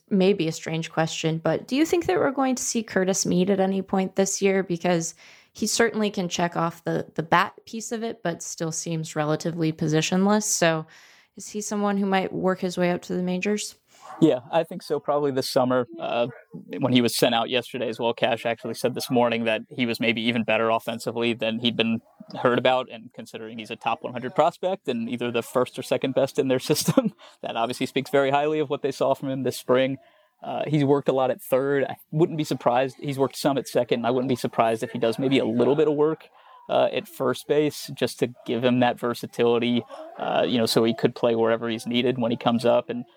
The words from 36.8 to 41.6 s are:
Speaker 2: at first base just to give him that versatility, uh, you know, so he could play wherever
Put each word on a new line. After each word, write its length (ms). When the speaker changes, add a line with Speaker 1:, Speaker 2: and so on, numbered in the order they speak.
Speaker 2:
at 160
first 400
base 440
just 280
to 120
give 180
him 160
that 180
versatility, 840
uh, 300
you 120
know, 80
so 180
he 100
could 200
play 200
wherever 340